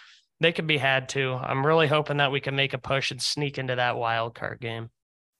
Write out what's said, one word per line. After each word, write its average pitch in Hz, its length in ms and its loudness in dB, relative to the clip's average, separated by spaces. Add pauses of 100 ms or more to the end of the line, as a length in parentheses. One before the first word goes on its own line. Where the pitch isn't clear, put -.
(400)
they 165 100 6
could 170 160 -4
be 151 120 2
had 135 300 2
too. 131 240 0
I'm 131 320 -2
really 160 220 6
hoping 147 300 2
that 143 160 2
we 139 80 0
can 135 160 -4
make 139 160 0
a 131 60 -4
push 135 340 -2
and 127 100 -8
sneak 143 360 -4
into 131 180 -4
that 123 200 0
wild 113 380 -2
card 107 260 -8
game. 113 300 -8 (500)